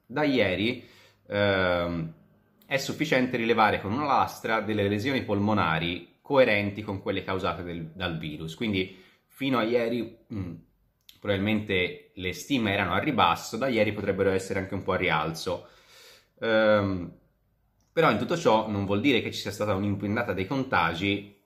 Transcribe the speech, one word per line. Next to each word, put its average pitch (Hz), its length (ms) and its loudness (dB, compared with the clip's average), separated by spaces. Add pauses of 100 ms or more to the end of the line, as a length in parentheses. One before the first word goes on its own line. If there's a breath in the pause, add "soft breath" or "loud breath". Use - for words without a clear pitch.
da 143 200 -2
ieri, 107 600 0 (440 loud breath)
ehm, 90 840 2 (540)
è 139 100 -2
sufficiente 131 600 0
rilevare 113 440 4
con - 120 -4
una 143 120 -2
lastra 113 580 0
delle 104 260 0
lesioni 107 340 0
polmonari 95 1000 0
coerenti 107 600 2
con 98 180 -6
quelle 95 220 -4
causate 90 400 -2
del, 85 320 -8
dal 90 240 -4
virus. 80 380 -10
Quindi 98 440 -2 (280 loud breath)
fino 135 300 -2
a 110 40 2
ieri, 117 560 -2 (160)
mm, 90 200 -8 (720)
probabilmente 98 880 0
le 92 180 -6
stime 110 400 -2
erano 98 200 0
a 95 60 2
ribasso, 107 580 0
da 120 100 -2
ieri 110 260 0
potrebbero 98 380 0
essere 95 300 -2
anche 95 140 -6
un 92 80 -4
po' 95 100 -2
a 92 40 2
rialzo. 82 720 -2 (720 loud breath)
Ehm, 107 720 2 (800)
però 160 180 4
in 110 80 2
tutto 107 180 -2
ciò 110 340 4
non 101 140 0
vuol 101 160 0
dire 120 220 4
che 113 100 -6
ci - 80 -8
sia 107 100 -6
stata 104 240 -2
un'impennata 101 580 -2
dei 92 140 -2
contagi 98 880 0 (120)